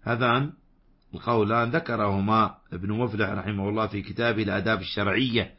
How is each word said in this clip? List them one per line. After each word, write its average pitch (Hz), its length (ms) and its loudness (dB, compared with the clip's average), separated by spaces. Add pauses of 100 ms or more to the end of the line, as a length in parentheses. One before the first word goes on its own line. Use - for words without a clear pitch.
هذان 120 500 0 (600)
القولان 117 560 2
ذكرهما 107 840 2 (180)
ابن 98 200 -4
مفلح 107 360 0
رحمه 101 400 -2
الله 110 180 0
في 104 160 -4
كتابه 110 400 0
الآداب 101 380 0
الشرعية 104 800 0